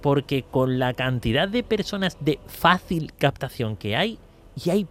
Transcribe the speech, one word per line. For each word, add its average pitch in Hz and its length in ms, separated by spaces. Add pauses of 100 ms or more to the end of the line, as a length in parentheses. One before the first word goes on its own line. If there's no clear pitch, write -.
porque 139 500
con 131 280
la 127 140
cantidad 127 540
de 233 160
personas 196 560
de 180 280
fácil 170 720
captación 127 580
que 104 200
hay, 214 240 (440)
y 175 60
hay 190 220